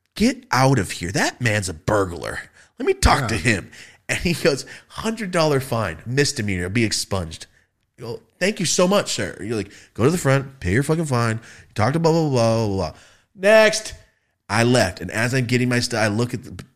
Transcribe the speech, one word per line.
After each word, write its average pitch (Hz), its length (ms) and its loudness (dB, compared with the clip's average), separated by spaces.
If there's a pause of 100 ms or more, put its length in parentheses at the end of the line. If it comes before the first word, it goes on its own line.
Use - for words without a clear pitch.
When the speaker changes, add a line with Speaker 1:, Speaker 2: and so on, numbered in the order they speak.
(140)
Speaker 1:
"Get - 360 0
out 131 280 4
of 92 140 -2
here. 87 200 -8
That 247 300 -2
man's 107 260 0
a 90 60 -8
burglar. 87 720 -4 (300)
Let 254 80 -4
me 392 80 2
talk 147 340 2
to 110 60 -2
Speaker 2:
Yeah. 98 80 -4
Speaker 1:
him." 104 280 0 (380)
And 123 120 -2
he 175 120 0
goes, 143 320 0 (240)
"Hundred 220 440 -6
dollar 156 280 2
fine, 110 460 -4
misdemeanor, 104 640 -2
be 113 140 0
expunged." 90 600 -6 (520)
You - 60 -18
go, 113 180 -12 (180)
"Thank 208 180 -2
you 196 60 -2
so 180 240 2
much, 202 240 0
sir." 92 300 -6
You're 110 140 -4
like, 98 140 -6 (220)
"Go 101 120 0
to 143 60 6
the 180 80 0
front, 135 420 -2
pay 90 120 0
your 123 100 2
fucking 160 240 -2
fine. 117 340 0 (340)
Talk 110 180 0
to 165 60 0
blah, 165 140 2
blah, 165 180 2
blah, - 0 -
blah, 113 380 2
blah, 98 80 -2 (160)
blah." - 60 -20 (360)
Next. 214 580 4 (560)
I 107 160 2
left. 120 360 2
And 87 100 -8
as 117 240 -2
I'm 131 120 0
getting 123 220 2
my 120 120 2
stuff, 117 220 -4
I 110 60 2
look 107 260 0
at 98 100 -8
the, - 200 -16 (120)